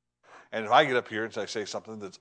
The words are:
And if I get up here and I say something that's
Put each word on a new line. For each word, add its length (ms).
And 120
if 60
I 140
get 100
up 140
here 160
and 120
I 100
say 180
something 340
that's 220